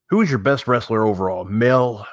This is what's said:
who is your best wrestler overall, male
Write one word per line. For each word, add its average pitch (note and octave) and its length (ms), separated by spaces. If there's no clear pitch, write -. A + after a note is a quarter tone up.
who G#3 100
is G#3+ 100
your C3 80
best C3 300
wrestler A2+ 360
overall, F#2 400
male A#2 680